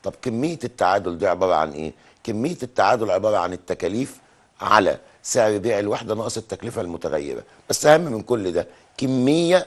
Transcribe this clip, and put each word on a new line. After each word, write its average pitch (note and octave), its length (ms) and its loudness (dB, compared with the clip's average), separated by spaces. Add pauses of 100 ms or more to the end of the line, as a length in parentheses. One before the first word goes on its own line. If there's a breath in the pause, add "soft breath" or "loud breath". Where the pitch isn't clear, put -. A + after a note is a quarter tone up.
طب F#2+ 200 -8
كمية C3 420 -2
التعادل F#2 540 0
دي G2 80 0
عبارة F2+ 280 2
عن D#2 180 2
إيه؟ D#2 200 -8 (320 soft breath)
كمية A#2+ 380 -4
التعادل A2 480 2
عبارة G2+ 260 2
عن F2+ 160 -2
التكاليف F#2 640 -6 (440 soft breath)
على F#2+ 380 4 (240 soft breath)
سعر G#2+ 360 0
بيع G2+ 200 0
الوحدة G#2+ 360 -4
ناقص A2 220 -6
التكلفة A2+ 440 -10
المتغيرة، D#2 640 -6 (280 soft breath)
بس - 160 0
أهم D#3+ 140 8
من A#2+ 220 -6
كل G2 300 -2
ده E2+ 140 -2 (300 loud breath)
كمية D3+ 720 2